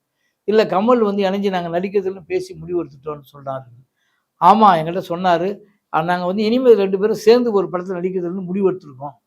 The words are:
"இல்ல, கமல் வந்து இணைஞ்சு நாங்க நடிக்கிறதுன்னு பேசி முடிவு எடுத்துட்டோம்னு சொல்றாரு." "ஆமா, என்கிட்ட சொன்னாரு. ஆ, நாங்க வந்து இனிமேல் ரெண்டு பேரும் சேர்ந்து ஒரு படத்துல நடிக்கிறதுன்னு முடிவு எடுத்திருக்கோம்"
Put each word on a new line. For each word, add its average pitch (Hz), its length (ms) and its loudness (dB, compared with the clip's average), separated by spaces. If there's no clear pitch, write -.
"இல்ல, 214 200 2
கமல் 220 360 0
வந்து 202 240 0
இணைஞ்சு 196 260 -2
நாங்க 175 300 -4
நடிக்கிறதுன்னு 190 460 -4
பேசி 185 280 -6
முடிவு 170 300 -6
எடுத்துட்டோம்னு 147 500 -14
சொல்றாரு." 135 340 -12
"ஆமா, 208 280 6
என்கிட்ட 170 300 -6
சொன்னாரு. 180 480 0
ஆ, 160 100 0
நாங்க 180 220 -2
வந்து 202 180 -2
இனிமேல் 233 320 6
ரெண்டு 196 240 2
பேரும் 214 160 0
சேர்ந்து 240 360 4
ஒரு 190 200 0
படத்துல 180 240 -8
நடிக்கிறதுன்னு 180 480 -6
முடிவு 185 280 0
எடுத்திருக்கோம்" 139 440 -12